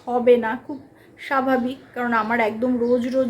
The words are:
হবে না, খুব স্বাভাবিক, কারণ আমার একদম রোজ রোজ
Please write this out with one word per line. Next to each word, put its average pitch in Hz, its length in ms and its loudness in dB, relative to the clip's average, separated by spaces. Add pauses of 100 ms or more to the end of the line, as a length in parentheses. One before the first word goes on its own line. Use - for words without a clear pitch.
হবে 247 300 4
না, 226 300 -4
খুব 285 120 -10 (480)
স্বাভাবিক, 262 520 0 (160)
কারণ 240 180 -4
আমার 226 280 0
একদম 226 380 0
রোজ 240 360 0
রোজ 262 160 2